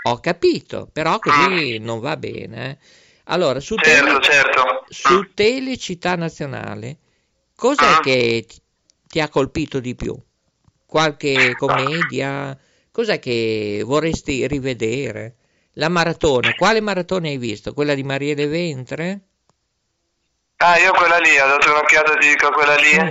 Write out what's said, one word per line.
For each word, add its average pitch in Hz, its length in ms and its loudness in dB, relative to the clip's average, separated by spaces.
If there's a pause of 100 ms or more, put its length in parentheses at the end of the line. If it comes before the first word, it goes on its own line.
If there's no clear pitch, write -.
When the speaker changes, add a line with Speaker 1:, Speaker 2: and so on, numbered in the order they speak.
Speaker 1:
Ho 120 180 0
capito, 170 720 -2
però 160 260 0
così 151 640 0
Speaker 2:
Mm. 110 40 -12
Speaker 1:
non 113 160 -6
va 147 180 -6
bene, 117 520 -12
eh. 135 80 -16 (500)
Allora, 151 320 0
su - 180 -8
Speaker 2:
Certo, 151 260 4
Speaker 1:
Tele-, 139 180 2
Speaker 2:
certo. 135 680 2
Speaker 1:
su 135 240 2
Speaker 2:
Mm. 202 80 4 (120)
Speaker 1:
Telecittà 214 800 -2
Nazionale, 123 840 -8 (580)
cos'è 240 300 2
Speaker 2:
Ah. 156 140 6
Speaker 1:
che 120 460 2
ti, - 140 -20 (480)
ti 165 120 -4
ha 151 100 0
colpito 143 500 -2
di 120 140 -8
più? 113 200 -8 (680)
Qualche 139 720 0
commedia? 139 1000 -4 (360)
Cos'è 214 260 -2
che 110 680 -2
vorresti 143 640 -2
rivedere? 123 880 -6 (400)
La 151 120 -2
maratona, 165 680 0
quale 214 280 2
maratona 185 460 -4
hai 139 100 -6
visto? 110 340 -8
Quella 147 220 0
di 135 100 -2
Marielle 143 420 -2
Ventre? 160 720 -6 (1400)
Speaker 2:
Ah, 170 200 6
io 185 140 4
quella 175 260 4
lì, 160 200 4
ho 135 80 4
dato 147 240 4
un'occhiata, 151 460 2
ti 147 120 2
dico, 147 220 2
quella 147 260 2
lì. 151 200 4 (140)